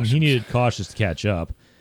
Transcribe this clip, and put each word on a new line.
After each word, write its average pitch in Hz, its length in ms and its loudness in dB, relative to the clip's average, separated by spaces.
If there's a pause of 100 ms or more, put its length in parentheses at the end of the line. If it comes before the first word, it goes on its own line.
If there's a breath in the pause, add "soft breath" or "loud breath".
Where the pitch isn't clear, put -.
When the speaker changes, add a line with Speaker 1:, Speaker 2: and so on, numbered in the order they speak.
Speaker 1:
cautions. 139 100 2
Speaker 2:
needed 139 300 2
cautious 120 400 0
to - 60 -20
catch 92 300 -2
up, 87 280 -2 (280 soft breath)